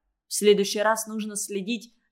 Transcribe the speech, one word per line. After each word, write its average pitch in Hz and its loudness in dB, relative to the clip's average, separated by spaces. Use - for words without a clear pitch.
В - -14
следующий 202 4
раз 220 0
нужно 214 -8
следить 202 -8